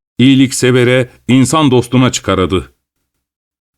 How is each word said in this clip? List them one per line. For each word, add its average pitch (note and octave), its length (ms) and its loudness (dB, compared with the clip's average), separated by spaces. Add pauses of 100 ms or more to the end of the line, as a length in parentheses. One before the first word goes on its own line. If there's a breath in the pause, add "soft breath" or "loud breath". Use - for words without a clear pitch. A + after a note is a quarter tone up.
(180)
iyiliksevere, B2+ 920 0 (180 soft breath)
insan C3+ 440 0
dostuna B2+ 400 0
çıkar F#2+ 280 -4
adı. F2+ 340 -4 (1040)